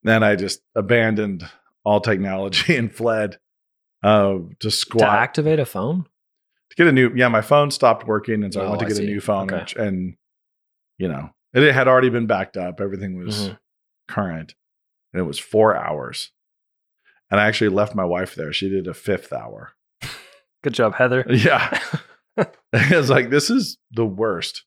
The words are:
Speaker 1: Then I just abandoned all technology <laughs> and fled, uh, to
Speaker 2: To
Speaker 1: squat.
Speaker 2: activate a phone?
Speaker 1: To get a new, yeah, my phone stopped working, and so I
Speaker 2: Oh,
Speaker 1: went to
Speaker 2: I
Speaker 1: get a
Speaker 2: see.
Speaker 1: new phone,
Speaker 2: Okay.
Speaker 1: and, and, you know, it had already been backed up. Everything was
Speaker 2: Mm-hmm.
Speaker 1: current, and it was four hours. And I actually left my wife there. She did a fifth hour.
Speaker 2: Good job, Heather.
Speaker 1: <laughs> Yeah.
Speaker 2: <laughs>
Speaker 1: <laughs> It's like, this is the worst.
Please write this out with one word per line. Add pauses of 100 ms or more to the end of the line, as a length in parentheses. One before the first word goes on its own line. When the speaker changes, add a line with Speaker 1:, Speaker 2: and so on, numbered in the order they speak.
Speaker 1:
Then
I
just (140)
abandoned (360)
all
technology
<laughs>
and
fled, (640)
uh,
to
Speaker 2:
To
Speaker 1:
squat. (140)
Speaker 2:
activate
a
phone? (640)
Speaker 1:
To
get
a
new,
yeah,
my
phone
stopped
working,
and
so
I
Speaker 2:
Oh,
Speaker 1:
went
to
Speaker 2:
I
Speaker 1:
get
a
Speaker 2:
see.
Speaker 1:
new
phone, (100)
Speaker 2:
Okay. (180)
Speaker 1:
and,
and, (800)
you
know, (240)
it
had
already
been
backed
up.
Everything
was
Speaker 2:
Mm-hmm. (560)
Speaker 1:
current, (580)
and
it
was
four
hours. (1000)
And
I
actually
left
my
wife
there.
She
did
a
fifth
hour. (880)
Speaker 2:
Good
job,
Heather.
Speaker 1:
<laughs>
Yeah. (560)
Speaker 2:
<laughs>
Speaker 1:
<laughs> (260)
It's
like,
this
is (140)
the
worst.